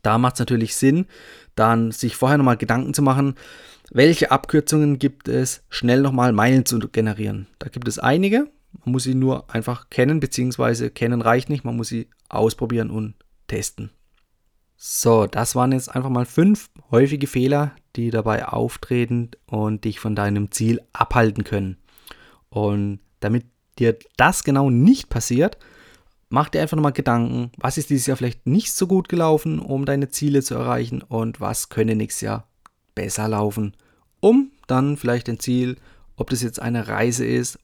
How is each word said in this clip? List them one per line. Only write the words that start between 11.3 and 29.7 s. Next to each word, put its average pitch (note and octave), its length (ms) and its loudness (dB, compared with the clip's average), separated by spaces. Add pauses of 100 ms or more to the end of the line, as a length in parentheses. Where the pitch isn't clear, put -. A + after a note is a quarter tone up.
nicht, C#3+ 140 -4
man A#2 140 -6
muss A#2 100 -6
sie A#2 220 -8 (180)
ausprobieren A2+ 600 -2
und A2 260 -8 (320)
testen. - 440 -8 (920)
So, A2+ 440 2
das - 280 -4
waren B2+ 180 2
jetzt - 220 -4
einfach C3 140 -2
mal A#2+ 160 0
fünf G3 460 2 (180)
häufige C3+ 380 2
Fehler, C#3 460 0 (220)
die A#2 140 -4
dabei A2+ 380 -2
auftreten A#2+ 840 -2 (160)
und G#2+ 380 -4
dich G#2+ 160 -4
von G#2+ 160 -4
deinem G2+ 340 0
Ziel A2+ 320 0 (100)
abhalten A2 520 -2
können. F#2+ 340 -6 (720)
Und G2+ 500 -4 (200)
damit A#2 260 -2 (320)
dir A2+ 180 2 (220)
das D#3 260 2
genau C#3 280 2
nicht E3 380 4
passiert, B2+ 500 0 (720)
mach D3 200 0
dir D#3 140 -2
einfach D#3 140 -2
nochmal D3 160 2
Gedanken, A#2+ 640 0
was B2+ 200 -4
ist D3 140 -4
dieses C3 160 0
Jahr C3 100 0
vielleicht A#2+ 300 -6
nicht E3+ 260 0
so F#3 140 -2
gut F#3 200 0
gelaufen, D#3+ 520 0
um C#3 260 -4